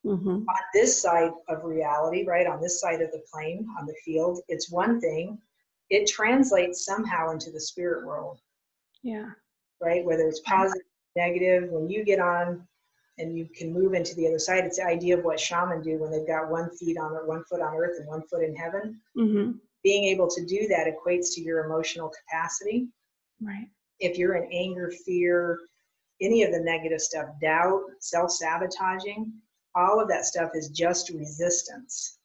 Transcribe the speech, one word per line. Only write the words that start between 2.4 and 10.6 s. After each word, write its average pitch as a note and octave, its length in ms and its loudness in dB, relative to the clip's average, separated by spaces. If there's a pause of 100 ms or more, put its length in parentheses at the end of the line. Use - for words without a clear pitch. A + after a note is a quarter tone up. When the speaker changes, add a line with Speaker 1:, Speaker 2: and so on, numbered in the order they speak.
Speaker 2:
on D3+ 140 -4
this F3+ 180 -2
side E3 220 -2
of D#3+ 100 0
the D#3 100 -8 (100)
plane, E3 360 -8 (100)
on D3+ 80 -10
the D#3 100 -10 (100)
field, E3 420 0
it's D#3+ 240 -6
one G#3+ 300 2
thing. E3+ 380 -4 (500)
It G3+ 180 4
translates G#3 760 2
somehow F#3+ 460 -2
into D#3+ 200 -8
the D#3 80 -12
spirit E3+ 460 -4
world. D3 340 -10 (640)
Speaker 1:
Yeah. G#3+ 280 -8 (500)
Speaker 2:
Right, F3 240 2
whether D#3+ 240 4
it's D#3 180 -4
Speaker 1:
Right. F#3+ 120 6
Speaker 2:
positive, F#3+ 260 2 (320)